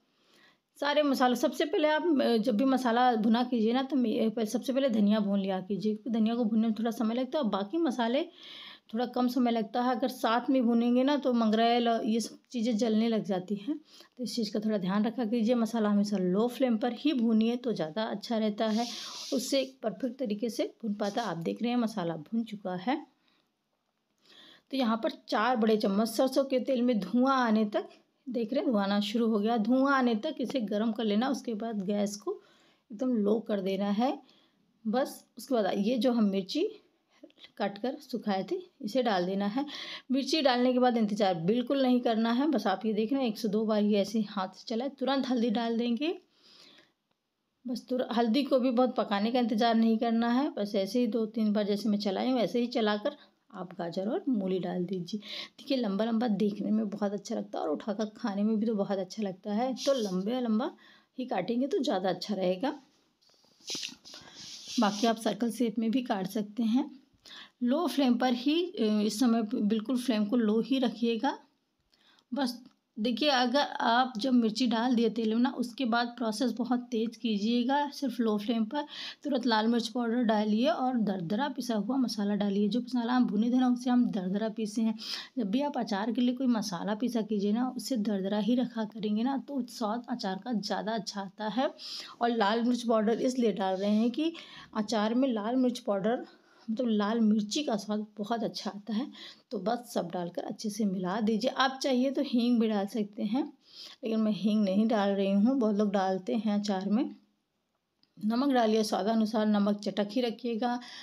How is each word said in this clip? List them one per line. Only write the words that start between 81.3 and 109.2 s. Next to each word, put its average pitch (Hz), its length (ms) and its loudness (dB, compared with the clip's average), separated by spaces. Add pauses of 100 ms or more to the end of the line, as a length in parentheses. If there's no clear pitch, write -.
पिसा 240 260 -4
हुआ 220 220 -2
मसाला 208 380 0
डालिए। 202 320 0
जो 247 140 0
मसाला 240 320 -2
हम 254 120 4
भुने 208 240 2
थे 247 60 2
ना, 254 140 4
उससे 247 200 0
हम 247 160 4
दरदरा 196 440 -2
पीसे 220 320 -4
हैं। 220 160 0 (400)
जब 202 140 -2
भी 254 100 2
आप 294 160 -2
अचार 220 340 -2
के 247 100 0
लिए 247 140 2
कोई 262 120 0
मसाला 202 480 0
पीसा 240 260 0
कीजिए 208 300 0
ना, 254 260 0
उससे 262 200 -4
दरदरा 202 400 0
ही 214 180 2
रखा 226 280 -2
करेंगे 214 400 -2
ना, 269 140 0
तो 277 240 -4
स्वाद 240 480 -6
अचार 196 340 -4
का 247 100 -6
ज़्यादा 196 380 -4
अच्छा 208 300 -6
आता 208 260 -8
है। 247 260 -2 (480)
और 240 80 2
लाल 226 340 2
मिर्च 240 200 0
पाउडर 220 380 2
इसलिए 247 300 2
डाल 190 240 -2
रहे 202 160 0
हैं 226 200 2
कि 320 220 -2 (400)
अचार 220 400 -2
में 262 140 2
लाल 226 280 -2
मिर्च 247 240 0
पाउडर, 208 460 -2 (460)
मतलब 240 160 -2
लाल 214 320 2
मिर्ची 214 440 2
का 254 120 0
स्वाद 214 320 -4 (100)
बहुत 220 260 -4
अच्छा 185 260 -6
आता 202 240 -10
है। 277 180 -4 (400)
तो 214 80 -6
बस 220 340 -4
सब 170 180 -2
डालकर 175 320 -6
अच्छे 214 260 -8
से 208 160 -2
मिला 185 360 -2
दीजिए। 220 300 0
आप 262 320 0
चाहिए 262 280 2
तो 285 100 -2
हींग 240 380 2
भी 226 80 4
डाल 208 200 0
सकते 220 360 -4
हैं, 254 300 -2 (500)
लेकिन 220 160 0
मैं 220 120 2
हींग 208 320 2
नहीं 202 240 4
डाल 202 220 4
रही 196 220 2
हूँ। 233 280 4
बहुत 214 160 4
लोग 202 160 2
डालते 190 440 0
हैं 208 240 0
अचार 202 300 -2
में। 254 260 0 (1080)
नमक 254 280 2
डालिए 220 300 4
स्वादानुसार, 214 600 0